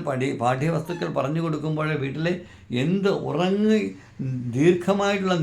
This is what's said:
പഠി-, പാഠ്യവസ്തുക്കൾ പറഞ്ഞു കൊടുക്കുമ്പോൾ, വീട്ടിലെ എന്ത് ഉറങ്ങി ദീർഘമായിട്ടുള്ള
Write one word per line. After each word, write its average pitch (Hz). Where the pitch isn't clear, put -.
പഠി-, 135
പാഠ്യവസ്തുക്കൾ 160
പറഞ്ഞു 147
കൊടുക്കുമ്പോൾ, 156
വീട്ടിലെ 151
എന്ത് 190
ഉറങ്ങി 202
ദീർഘമായിട്ടുള്ള 190